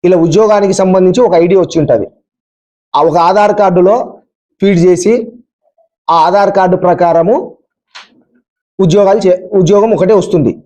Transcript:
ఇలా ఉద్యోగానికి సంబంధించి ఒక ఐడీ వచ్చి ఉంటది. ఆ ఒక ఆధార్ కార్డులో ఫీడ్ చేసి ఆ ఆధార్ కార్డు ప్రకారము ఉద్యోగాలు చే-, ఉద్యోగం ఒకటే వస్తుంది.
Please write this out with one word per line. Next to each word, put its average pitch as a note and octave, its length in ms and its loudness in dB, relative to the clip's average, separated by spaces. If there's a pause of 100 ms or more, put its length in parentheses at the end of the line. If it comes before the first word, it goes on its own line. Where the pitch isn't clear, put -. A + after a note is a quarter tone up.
ఇలా F3+ 140 2
ఉద్యోగానికి G3 640 0
సంబంధించి F#3 400 0
ఒక G#3+ 120 0 (100)
ఐడీ E3+ 120 0
వచ్చి E3 240 0
ఉంటది. B2 280 0 (840)
ఆ C#3+ 80 0
ఒక D#3+ 160 0
ఆధార్ G3 420 2
కార్డులో F#3 360 0 (680)
ఫీడ్ F#3+ 180 0
చేసి F3+ 340 2 (960)
ఆ E3 80 0 (120)
ఆధార్ G3 300 0
కార్డు F#3 200 0
ప్రకారము F3 580 0 (1400)
ఉద్యోగాలు G3 400 2
చే-, F#3 220 0 (180)
ఉద్యోగం G3+ 360 2
ఒకటే F#3 180 0
వస్తుంది. D#3+ 380 0 (140)